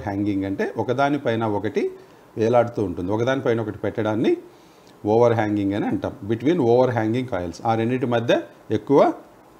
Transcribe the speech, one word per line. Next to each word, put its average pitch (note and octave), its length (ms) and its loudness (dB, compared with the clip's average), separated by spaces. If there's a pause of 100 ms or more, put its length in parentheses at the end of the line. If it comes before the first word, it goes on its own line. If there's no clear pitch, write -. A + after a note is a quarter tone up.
హ్యాంగింగ్ G2+ 420 -2
అంటే G#3+ 280 -4
ఒకదానిపైన B2 680 0 (160)
ఒకటి D3 320 -4 (460)
వేలాడుతూ A2+ 520 2
ఉంటుంది, F2+ 220 -6
ఒకదానిపైన A#2+ 500 0
ఒకటి G#2 160 -6
పెట్టడాన్ని A2 600 -2 (680)
ఓవర్ A#2 280 6
హ్యాంగింగ్ G#2 400 0
అని A2 140 -2
అంటాం. G2 260 -4 (140)
Between A#2+ 300 0
overhanging A#2+ 760 2
coils. F2+ 220 -4 (100)
ఆ A2+ 100 2
రెండింటి A#2+ 300 0
మధ్య A#2+ 360 2 (300)
ఎక్కువ D3 420 4 (460)